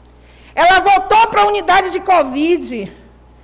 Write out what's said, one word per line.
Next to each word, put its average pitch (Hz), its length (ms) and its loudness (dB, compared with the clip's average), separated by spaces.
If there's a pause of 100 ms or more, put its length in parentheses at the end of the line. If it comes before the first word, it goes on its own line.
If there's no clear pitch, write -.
(560)
Ela 359 240 4
voltou 392 480 2
pra 415 180 0
unidade 381 440 0
de 359 100 -6
covid. 277 920 -2 (520)